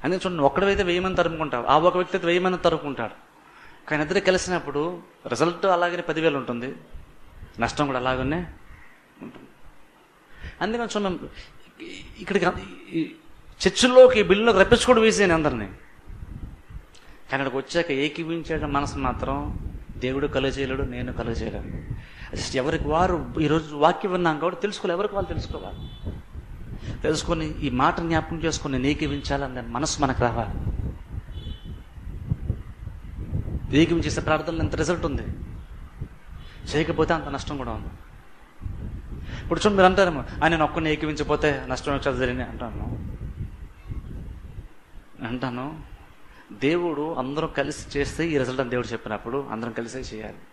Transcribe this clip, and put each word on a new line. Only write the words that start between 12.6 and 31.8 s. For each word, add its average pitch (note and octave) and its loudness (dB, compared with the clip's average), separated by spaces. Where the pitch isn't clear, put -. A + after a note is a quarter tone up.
ఈ D#3+ -2
చర్చిల్లోకి, B3 10
ఈ G#3 6
బిల్లులోకి G3+ 6
రప్పించుకోవడం A3+ 8
ఈజీ G#3 6
అని F3+ 6
అందరినీ, B2+ 2
కానీ C3+ 0
అక్కడికి C3 -2
వచ్చాక E3 0
ఏకీవించే D#3 -2
మనసు C#3+ -2
మాత్రం C#3 -2
దేవుడు C3+ 0
కలుగజేయలేడు, C3+ 0
నేను B2 -6
కలుగజేయలేను. A2+ -4
Just - -2
ఎవరికి D3 0
వారు D#3 2
ఈరోజు D3+ 2
వాక్యం F3 4
విన్నాం E3+ 2
కాబట్టి F3 0
తెలుసుకోవాలి, G3 -2
ఎవరికి G3+ 0
వాళ్ళు G3 0
తెలుసుకోవాలి. D3+ -6
తెలుసుకొని D#3 0
ఈ C#3+ -2
మాట C3+ 2
జ్ఞాపకం E3 0
చేసుకొని D3+ -2
నేను B2+ 0
ఏకీవించాలనే C#3 -2
మనసు A#2+ -2
మనకు C3 2
రావాలి. A2+ 0